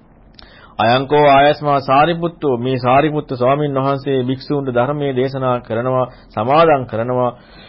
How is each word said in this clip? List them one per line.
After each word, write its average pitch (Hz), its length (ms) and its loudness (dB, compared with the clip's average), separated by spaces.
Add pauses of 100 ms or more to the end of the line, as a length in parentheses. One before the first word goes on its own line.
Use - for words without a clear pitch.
(760)
අයංකෝ 135 520 2
ආයස්මා 143 520 4
සාරිපුත්තෝ, 151 800 0
මේ 127 200 -4
සාරිපුත්තු 143 580 0
ස්වාමීන් 139 400 0
වහන්සේ 135 480 -2
භික්ෂූන්ට 131 460 -4
ධර්මයේ 135 460 -2
දේශනා 131 440 -2
කරනවා, 123 460 -2 (220)
සමාදන් 139 580 2
කරනවා, 123 460 -4 (380)